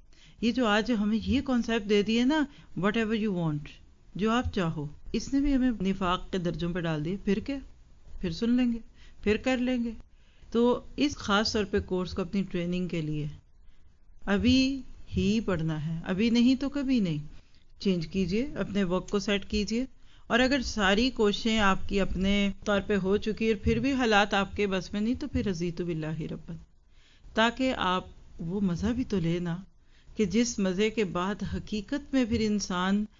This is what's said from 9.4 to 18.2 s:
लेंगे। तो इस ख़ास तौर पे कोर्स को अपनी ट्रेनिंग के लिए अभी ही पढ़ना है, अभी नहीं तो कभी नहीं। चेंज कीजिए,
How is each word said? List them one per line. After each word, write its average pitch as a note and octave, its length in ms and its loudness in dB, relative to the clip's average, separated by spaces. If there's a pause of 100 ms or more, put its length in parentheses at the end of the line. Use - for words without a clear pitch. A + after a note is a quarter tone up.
लेंगे। A#3+ 340 -2 (580)
तो A#3 80 4 (380)
इस C#4+ 180 2
ख़ास G#3+ 360 0
तौर G#3 140 0
पे G3+ 180 0
कोर्स F#3 280 -4
को G3 80 -2
अपनी F#3+ 240 -2
ट्रेनिंग F3+ 440 -2
के E3 140 -4
लिए D3+ 280 -4 (960)
अभी C4 560 4 (240)
ही G3 340 2
पढ़ना D#3+ 360 0
है, D#3+ 260 -4
अभी G3 280 0
नहीं A#3+ 260 6
तो C#4 140 -4
कभी C4+ 300 0
नहीं। D#3 200 -2 (600)
चेंज F3 260 0
कीजिए, G3 480 -2